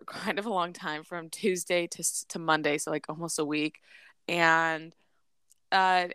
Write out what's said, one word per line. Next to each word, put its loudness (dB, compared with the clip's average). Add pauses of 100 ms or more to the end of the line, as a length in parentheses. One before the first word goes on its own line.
kind -4
of -2
a -4
long -2
time, -6
from -10
Tuesday 0
to -10
s-, -2
to -8
Monday, 2
so, -4
like, -4
almost -6
a 0
week. -2 (480)
And, 2 (800)
uh, 4